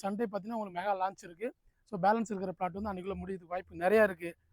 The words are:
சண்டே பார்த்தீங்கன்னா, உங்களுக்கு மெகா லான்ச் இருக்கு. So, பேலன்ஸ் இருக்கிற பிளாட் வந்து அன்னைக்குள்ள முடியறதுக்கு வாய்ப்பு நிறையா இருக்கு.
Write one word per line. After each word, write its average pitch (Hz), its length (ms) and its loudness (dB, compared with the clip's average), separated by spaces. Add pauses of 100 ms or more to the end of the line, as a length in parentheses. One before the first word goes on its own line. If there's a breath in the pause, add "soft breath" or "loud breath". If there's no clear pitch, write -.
சண்டே 202 300 -2
பார்த்தீங்கன்னா, 202 200 -6
உங்களுக்கு 202 280 -6
மெகா 202 220 0
லான்ச் 190 220 -2
இருக்கு. 190 300 -8 (300)
So, 208 180 -6
பேலன்ஸ் 214 280 6
இருக்கிற 190 220 -4
பிளாட் 180 220 -4
வந்து 202 200 -6
அன்னைக்குள்ள 185 240 -6
முடியறதுக்கு 180 280 -8
வாய்ப்பு 175 300 -8
நிறையா 190 280 6
இருக்கு. 170 320 0 (180)